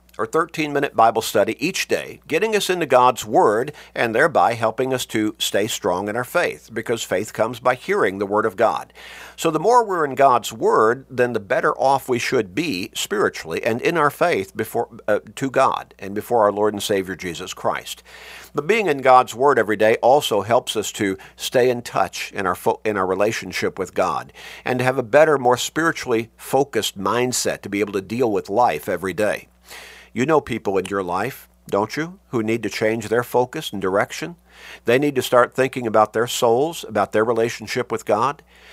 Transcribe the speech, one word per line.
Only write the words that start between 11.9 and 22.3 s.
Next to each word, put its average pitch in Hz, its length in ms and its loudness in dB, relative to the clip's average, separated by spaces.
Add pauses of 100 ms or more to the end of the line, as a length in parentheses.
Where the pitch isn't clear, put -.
we - 120 0
should 104 340 -2
be 120 400 -4
spiritually 98 680 -4
and 113 200 -2
in 165 160 0
our 147 100 4
faith 139 480 -2
before, 110 320 -4 (200)
uh, 104 100 2 (160)
to 135 160 -4
God 131 480 0
and 98 160 -10
before 107 300 2
our 101 80 4
Lord 104 200 0
and 101 100 -6
Savior 92 340 -2
Jesus 87 360 -10
Christ. - 520 -6 (500)
But 147 140 -6
being 214 180 2
in 143 120 0
God's 127 360 6
Word 131 240 4
every 107 160 0
day 107 220 4
also 117 460 2
helps 117 340 0
us 101 160 -4
to 98 260 -2 (160)
stay 127 340 0
in 120 140 0
touch - 480 -4